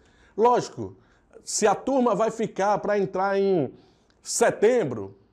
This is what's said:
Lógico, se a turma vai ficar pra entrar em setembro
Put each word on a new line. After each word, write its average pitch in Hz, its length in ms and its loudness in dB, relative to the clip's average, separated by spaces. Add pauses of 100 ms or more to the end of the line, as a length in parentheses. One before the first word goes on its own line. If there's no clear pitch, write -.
(360)
Lógico, 190 640 0 (440)
se - 240 -4
a 202 80 4
turma 247 400 0
vai 220 180 0
ficar 202 480 -2
pra 208 200 -2
entrar 190 400 -2
em 185 340 0 (480)
setembro 180 960 0 (160)